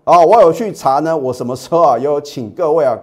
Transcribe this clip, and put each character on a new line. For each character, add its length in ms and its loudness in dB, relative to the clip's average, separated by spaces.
哦， 200 4
我 160 4
有 100 6
去 220 -6
查 240 -2
呢， 180 -2
我 160 -4
什 140 -8
么 100 -6
时 140 -18
候 100 0
啊， 200 2
有 200 -2
请 300 -12
各 220 -4
位 120 2
啊， 200 -2